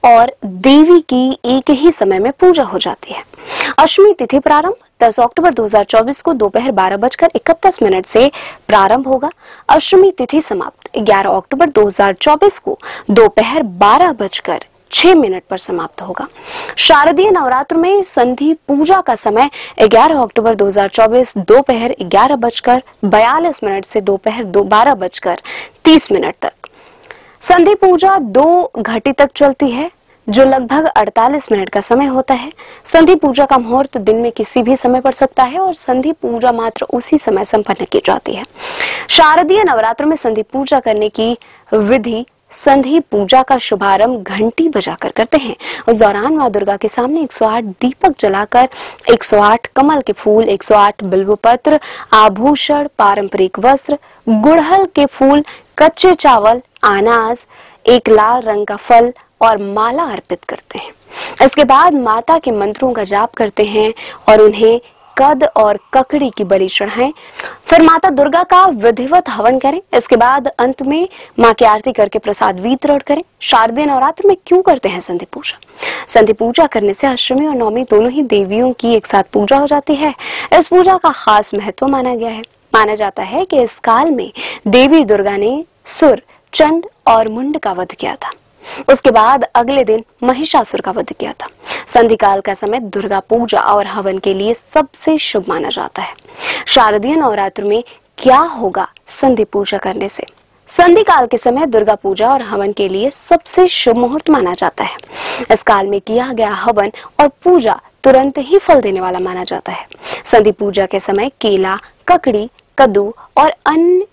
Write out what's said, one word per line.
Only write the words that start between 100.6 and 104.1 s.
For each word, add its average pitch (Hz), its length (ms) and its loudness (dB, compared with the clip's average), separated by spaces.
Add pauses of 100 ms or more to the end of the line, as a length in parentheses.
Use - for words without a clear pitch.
संधि 349 340 4
काल 311 240 2
के 233 100 -4
समय 254 300 -2
दुर्गा 220 280 0
पूजा 202 380 -2
और 269 100 -2
हवन 202 300 -6
के 202 160 -4
लिए 202 220 -4
सबसे - 580 0
शुभ 240 300 0
मुहूर्त 254 320 -2